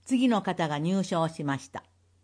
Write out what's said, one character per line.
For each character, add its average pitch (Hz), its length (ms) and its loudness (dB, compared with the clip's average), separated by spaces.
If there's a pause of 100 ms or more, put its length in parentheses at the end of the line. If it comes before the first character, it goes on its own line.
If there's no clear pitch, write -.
次 254 240 2
の 208 140 4
方 175 260 0
が 147 100 -2
入 180 240 0
賞 165 260 0
し 160 160 -8
ま 139 140 -2
し - 100 -16
た。 - 160 -14 (400)